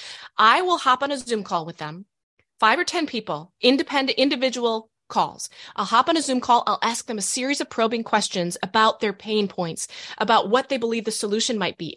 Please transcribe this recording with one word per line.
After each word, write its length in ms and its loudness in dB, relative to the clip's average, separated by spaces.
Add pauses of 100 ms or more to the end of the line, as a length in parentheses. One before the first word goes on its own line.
(380)
I 260 6
will 160 2
hop 240 2
on 80 -2
a 60 -4
Zoom 260 -4
call 220 -4
with 120 -12
them, 280 -8 (540)
five 200 4
or 40 0
ten 240 -2
people, 540 -8
independent, 560 2
individual 720 0 (200)
calls. 400 -2 (260)
I'll 80 -2
hop 240 2
on 80 2
a 60 0
Zoom 180 0
call. 260 4
I'll 160 0
ask 240 -2
them 120 -6
a 40 -6
series 380 -2
of 100 -6
probing 320 0
questions 600 -2
about 380 2
their 100 0
pain 380 -2
points, 400 -6 (280)
about 320 2
what 200 2
they 80 0
believe 260 -2
the 80 -4
solution 460 -2
might 200 -4
be. 200 -8